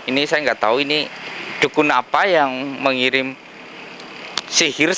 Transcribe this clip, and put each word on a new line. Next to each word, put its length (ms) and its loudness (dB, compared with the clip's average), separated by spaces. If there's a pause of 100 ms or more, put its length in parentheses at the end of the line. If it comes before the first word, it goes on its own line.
(100)
Ini 160 2
saya 240 2
nggak 80 0
tahu 240 4
ini 240 0 (560)
dukun 320 2
apa 320 2
yang 240 4 (320)
mengirim 560 0 (1120)
sihir 480 2